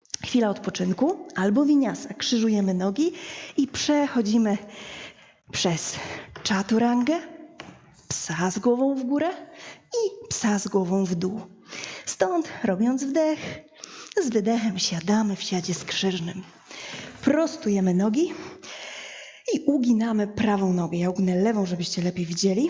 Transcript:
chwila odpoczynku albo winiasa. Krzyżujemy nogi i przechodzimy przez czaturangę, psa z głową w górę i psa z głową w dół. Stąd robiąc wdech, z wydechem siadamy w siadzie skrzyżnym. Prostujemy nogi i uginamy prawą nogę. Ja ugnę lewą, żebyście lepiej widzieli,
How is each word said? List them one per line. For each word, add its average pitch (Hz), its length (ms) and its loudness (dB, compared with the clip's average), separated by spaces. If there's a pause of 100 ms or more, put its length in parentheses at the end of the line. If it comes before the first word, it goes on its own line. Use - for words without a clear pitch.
(260)
chwila 226 240 2
odpoczynku 190 880 -2
albo 208 300 4
winiasa. 269 480 2
Krzyżujemy 214 600 2
nogi 202 380 2 (460)
i 269 100 2
przechodzimy 233 920 2 (920)
przez - 440 -2 (480)
czaturangę, 240 760 2 (880)
psa 175 440 -2
z 202 80 -4
głową 247 360 4
w 269 80 -4
górę 285 260 0 (640)
i 453 360 -2
psa 208 300 0
z - 80 -6
głową 190 380 2
w 180 100 -2
dół. 185 260 -4 (640)
Stąd 349 440 0 (140)
robiąc 233 400 2
wdech, 311 360 2 (840)
z 269 60 0
wydechem 220 500 2
siadamy 196 560 0
w - 80 -10
siadzie 180 300 -2
skrzyżnym. 180 720 -4 (800)
Prostujemy 269 720 2
nogi 214 400 2 (1200)
i - 120 2
uginamy 233 640 2
prawą 208 460 2
nogę. 170 240 0
Ja 175 120 2
ugnę 185 260 2
lewą, 208 300 2
żebyście 175 360 -4
lepiej 175 240 0
widzieli, 190 440 2